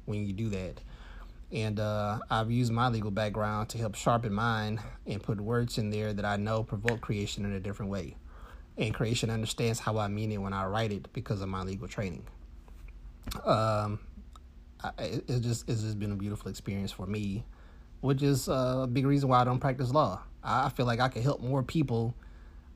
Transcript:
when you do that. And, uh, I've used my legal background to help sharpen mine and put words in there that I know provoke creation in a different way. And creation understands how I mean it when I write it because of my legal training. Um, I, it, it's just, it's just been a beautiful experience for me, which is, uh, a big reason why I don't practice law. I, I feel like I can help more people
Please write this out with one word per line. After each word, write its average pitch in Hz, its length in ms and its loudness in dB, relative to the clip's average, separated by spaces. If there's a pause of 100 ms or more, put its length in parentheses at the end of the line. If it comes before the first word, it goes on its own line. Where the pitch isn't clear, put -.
when 107 220 -2
you 98 80 -2
do 110 160 -2
that. 92 320 -6 (720)
And, 107 280 0
uh, 104 400 0 (100)
I've 110 200 2
used 120 200 4
my 120 180 4
legal 110 220 0
background 107 600 0
to - 80 -6
help 110 180 -2
sharpen 117 360 4
mine 110 480 2 (260)
and 101 140 -2
put 104 200 -2
words 120 380 0
in 107 120 2
there 107 220 0
that 101 120 -2
I 101 120 2
know 110 260 2
provoke 110 380 0
creation 104 440 -2
in 101 80 0
a 98 80 -2
different 98 300 -4
way. 95 260 -4 (600)
And 110 180 0
creation 117 360 0
understands 113 500 0
how 110 180 0
I 104 100 2
mean 107 240 0
it 104 80 -2
when 98 120 -2
I 98 140 0
write 107 260 0
it - 200 -6
because 107 280 -2
of 95 80 -4
my 95 140 -2
legal 98 260 -4
training. 90 360 -4 (1200)
Um, 107 540 2 (840)
I, - 80 -4 (100)
it, - 280 -4
it's 123 120 2
just, 117 280 -2
it's 113 140 0
just 107 160 -2
been 104 140 -2
a 101 40 -2
beautiful 101 340 -4
experience 98 420 -4
for - 120 -8
me, 101 400 -2 (560)
which 135 220 4
is, 139 260 4
uh, 131 360 2
a - 20 0
big 127 180 2
reason 139 240 6
why 127 120 10
I 123 40 8
don't 123 140 4
practice 131 320 2
law. 123 320 4 (220)
I, 127 220 4
I - 20 2
feel 131 180 2
like 120 140 4
I 127 80 6
can 117 140 -4
help 135 180 2
more 131 240 2
people 120 500 2 (600)